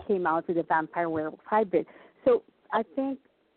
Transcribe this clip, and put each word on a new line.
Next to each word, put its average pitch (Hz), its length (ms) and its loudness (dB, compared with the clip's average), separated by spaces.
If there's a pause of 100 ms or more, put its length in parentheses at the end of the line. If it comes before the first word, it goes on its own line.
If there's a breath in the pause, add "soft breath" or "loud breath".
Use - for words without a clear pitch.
came 185 200 0
out 165 200 -2
with 165 100 0
a 165 60 0
vampire 165 460 -2
werewolf 156 360 -4
hybrid. 185 400 0 (400 loud breath)
So 240 180 4 (280)
I 220 120 0 (120)
think 269 240 -4 (380)